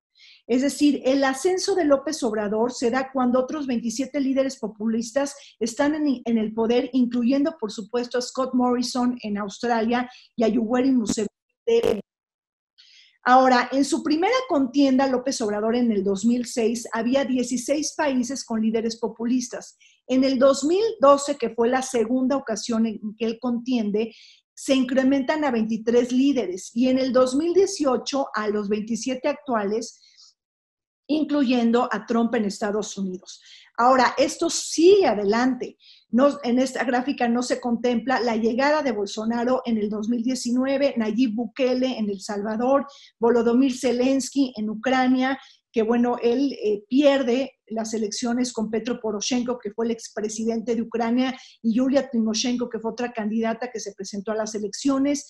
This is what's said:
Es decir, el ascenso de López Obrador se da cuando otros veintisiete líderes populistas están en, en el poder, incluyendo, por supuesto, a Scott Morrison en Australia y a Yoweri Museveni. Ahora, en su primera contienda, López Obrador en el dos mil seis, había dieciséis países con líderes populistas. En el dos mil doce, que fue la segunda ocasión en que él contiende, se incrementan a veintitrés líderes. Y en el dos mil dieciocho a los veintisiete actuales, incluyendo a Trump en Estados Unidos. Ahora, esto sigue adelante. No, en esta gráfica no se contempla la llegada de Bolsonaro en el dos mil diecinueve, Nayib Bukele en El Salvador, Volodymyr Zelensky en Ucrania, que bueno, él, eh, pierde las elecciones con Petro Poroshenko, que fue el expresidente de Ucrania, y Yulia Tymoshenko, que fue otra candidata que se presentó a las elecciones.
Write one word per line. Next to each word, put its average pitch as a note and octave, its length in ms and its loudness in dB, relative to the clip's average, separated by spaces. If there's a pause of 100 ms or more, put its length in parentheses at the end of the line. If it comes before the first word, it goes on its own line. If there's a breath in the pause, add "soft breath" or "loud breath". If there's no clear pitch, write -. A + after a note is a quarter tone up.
(480 soft breath)
Es B3+ 140 0
decir, C#4+ 420 2
el C4+ 220 2
ascenso F4+ 500 0
de F4+ 80 2
López D4 400 2
Obrador G#3+ 480 0
se B3 180 -2
da C4 220 -2
cuando B3+ 280 2
otros C#4 280 -4
veintisiete A#3+ 540 -4
líderes C4+ 360 -2
populistas A3+ 800 -4 (240 loud breath)
están C#4+ 340 0
en, D4 300 -2
en A#3 140 0
el G#3+ 160 -2
poder, A#3+ 400 0
incluyendo, B3+ 640 2
por G#3 120 -6
supuesto, B3 460 -6
a A#3+ 40 -2
Scott B3+ 320 -6
Morrison B3 680 0
en G#3 160 -6
Australia A#3 720 -2 (260 loud breath)
y A#3 80 0
a A3 40 6
Yoweri B3 440 2
Museveni. A3+ 1080 0 (1200 soft breath)
Ahora, B3+ 500 6
en C#4 100 2
su C#4 180 -2
primera D#4+ 320 0 (140)
contienda, C4+ 580 2
López B3+ 360 -2
Obrador G#3+ 340 0
en B3 160 2
el G3+ 100 0
dos F#3+ 220 -2
mil A#3+ 220 2
seis, A#3 480 -2
había A#3+ 320 0
dieciséis C4 680 -2
países C4+ 520 -2
con A3 160 -4
líderes A3+ 360 -2
populistas. A#3 800 -6 (300 soft breath)
En C4 160 2
el C4+ 160 2
dos C4+ 240 4
mil F4 200 2 (180)
doce, C#4+ 340 6
que A#3 140 -4
fue A#3 180 0
la B3+ 140 0
segunda B3+ 560 0
ocasión A3+ 480 -2
en G#3+ 320 -6
que A3+ 80 -4
él A3+ 140 -4
contiende, A#3 760 -2 (400 loud breath)
se - 180 -2
incrementan C4 720 2
a C#4 80 2
veintitrés A#3 640 2
líderes. B3+ 600 0
Y B3 140 2
en C4 120 4
el C4 120 0
dos B3+ 240 4
mil E4 180 0
dieciocho D4 800 0
a G#3+ 140 -4
los G#3 220 -2
veintisiete A3+ 580 -4
actuales, A#3+ 720 -4 (1080 soft breath)
incluyendo B3 800 2
a G#3 160 -6
Trump A#3 300 0
en A3 100 0
Estados G#3 520 -6
Unidos. F#3 440 -10 (360 loud breath)
Ahora, B3 400 4
esto D#4 320 0
sigue F#4 560 4
adelante. A3 720 0 (320 soft breath)
No, C#4 340 4
en A#3+ 160 2
esta B3+ 240 0
gráfica B3 460 0
no A#3+ 140 0
se B3 180 -2
contempla A#3+ 580 0
la A3+ 160 0
llegada B3 460 2
de C#4 100 -2
Bolsonaro A3+ 720 -2
en A3+ 120 0
el G#3 120 -2
dos G#3+ 200 -4
mil A#3+ 120 -2
diecinueve, B3+ 760 -2
Nayib A3 360 0
Bukele B3 640 -2
en G#3+ 120 -2
El G3 100 -6
Salvador, A3 680 -2 (320 loud breath)
Volodymyr A#3+ 520 4
Zelensky B3+ 840 0
en G#3+ 120 -4
Ucrania, B3+ 720 0 (320 loud breath)
que A3 120 0
bueno, A#3+ 380 2
él, B3+ 400 0
eh, G#3 280 -2
pierde C4+ 800 2
las A3 260 -6
elecciones A#3 580 -2
con A3 180 -4
Petro A3+ 300 -4
Poroshenko, A#3+ 600 -4
que G3+ 120 -10
fue A3+ 140 -4
el A#3 60 -2
expresidente A3+ 840 -4
de A#3 60 -2
Ucrania, A#3 560 -2 (240 loud breath)
y A3+ 140 0
Yulia C4 340 2
Tymoshenko, A#3 580 -2
que A3+ 120 -8
fue A3 120 -6
otra A#3+ 220 -6
candidata A3+ 580 -4
que G#3+ 80 -10
se G3+ 140 -12
presentó G3 380 -8
a G#3+ 40 -4
las A3 200 -4
elecciones. C4+ 760 -2